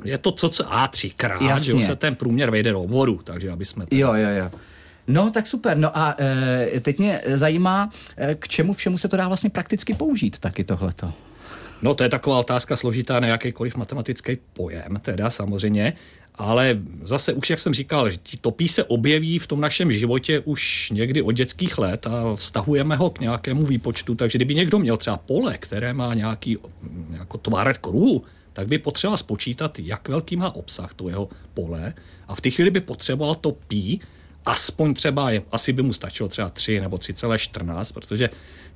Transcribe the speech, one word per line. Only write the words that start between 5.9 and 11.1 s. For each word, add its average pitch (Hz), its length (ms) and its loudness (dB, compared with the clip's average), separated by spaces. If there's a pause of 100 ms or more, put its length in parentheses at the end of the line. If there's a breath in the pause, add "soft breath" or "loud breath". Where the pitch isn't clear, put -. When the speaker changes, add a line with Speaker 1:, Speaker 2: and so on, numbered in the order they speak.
Speaker 2:
a, 151 220 2
eh, 131 600 2
teď 143 200 0
mě 196 260 2
zajímá, 170 640 2 (280 loud breath)
eh, 147 180 0
k - 120 -10
čemu 170 260 0
všemu 185 240 0
se 196 100 -2
to 185 100 0
dá 185 100 2
vlastně 190 220 0
prakticky - 440 -2
použít, 269 460 0
taky 95 240 -2
tohleto? 90 500 -4 (680 loud breath)